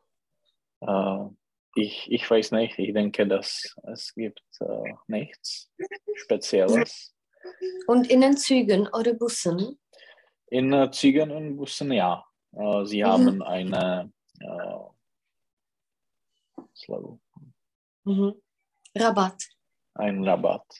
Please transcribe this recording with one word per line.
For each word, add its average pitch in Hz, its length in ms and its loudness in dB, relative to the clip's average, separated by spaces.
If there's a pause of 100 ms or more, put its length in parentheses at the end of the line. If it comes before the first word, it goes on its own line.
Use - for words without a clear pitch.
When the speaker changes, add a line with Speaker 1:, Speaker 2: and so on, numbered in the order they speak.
(800)
Speaker 1:
Äh, 98 440 -2 (520)
ich, - 340 -4
ich - 200 -2
weiß 110 220 4
nicht. 113 260 0
Ich 98 140 -4
denke, 104 340 0
dass - 480 -4 (100)
es - 300 -14
gibt, 113 280 -10 (180)
äh, - 340 -6 (120)
nichts - 640 -10 (440)
Spezielles. - 1000 0 (720)
Speaker 2:
Und 247 240 4
in 254 100 8
den 277 160 6
Zügen 208 520 2
oder 226 260 0
Bussen? 226 640 -4 (720)
Speaker 1:
In, 131 220 0
äh, 135 180 4
Zügen 147 400 4
und 151 260 -8
Bussen, 139 360 -6
ja. 90 320 0 (280)
Äh, 104 320 -2
sie 104 180 -2
Speaker 2:
Mhm. 104 40 4
Speaker 1:
haben 98 360 4
eine, 92 680 -2 (280)
äh, - 380 -10 (2000)
Slow. - 460 -14 (840)
Speaker 2:
Mhm. 196 300 0 (640)
Rabatt. 202 460 0 (520)
Speaker 1:
Ein 98 300 -2
Rabatt. - 420 0 (140)